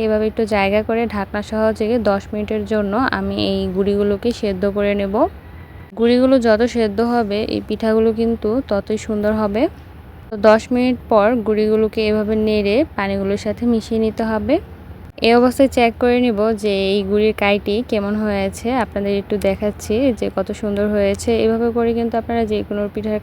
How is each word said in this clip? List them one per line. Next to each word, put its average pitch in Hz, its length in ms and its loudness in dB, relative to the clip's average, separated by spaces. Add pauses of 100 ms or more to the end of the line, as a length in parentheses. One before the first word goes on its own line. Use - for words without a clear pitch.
এভাবে 214 240 2
একটু 220 180 -2
জায়গা 202 360 2
করে 226 260 0
ঢাকনা 208 360 -4
সহ 220 180 -4 (100)
জেগে 220 260 0 (120)
দশ 196 200 2
মিনিটের 214 360 -4
জন্য 208 280 -2 (180)
আমি 196 240 -2 (160)
এই 196 100 -2 (120)
গুঁড়িগুলোকে 202 580 0
সেদ্ধ 196 320 -4 (120)
করে 202 200 0
নেব। 196 200 -2 (800)
গুঁড়িগুলো 247 440 4
যত 220 220 2 (140)
সেদ্ধ 214 240 0 (140)
হবে, 208 260 0 (160)
এই 208 60 -2
পিঠাগুলো 220 520 2
কিন্তু 226 360 -2 (180)
ততই 208 380 -2
সুন্দর 208 260 0 (100)
হবে। 214 220 0 (640)
তো 226 120 -10
দশ 220 200 8 (100)
মিনিট 247 260 2 (120)
পর 214 180 6 (180)
গুঁড়িগুলোকে 214 640 2
এভাবে 214 260 0 (140)
নেড়ে 208 280 2 (180)
পানিগুলোর 196 520 -2
সাথে 208 200 -4
মিশিয়ে 226 340 0
নিতে 220 260 -2
হবে। 220 300 0 (720)
এই 233 120 6
অবস্থায় 254 360 4
চেক 233 240 4
করে 247 200 2
নিব 233 200 2 (240)
যে 208 100 0 (160)
এই 202 100 2 (100)
গুঁড়ির 214 320 2
কাইটি 202 340 2 (160)
কেমন 202 240 -2
হয়েছে। 202 520 -2 (160)
আপনাদের 202 380 -4
একটু 214 160 -4
দেখাচ্ছি 202 580 -2 (240)
যে 202 160 -2
কত 190 120 -2 (140)
সুন্দর 202 240 -2 (100)
হয়েছে। 202 360 0 (120)
এভাবে 226 280 2
করে 233 220 0
কিন্তু 233 280 -2
আপনারা 233 240 -2
যে 214 180 -2
কোনো 208 180 -6 (120)
পিঠার 214 300 -4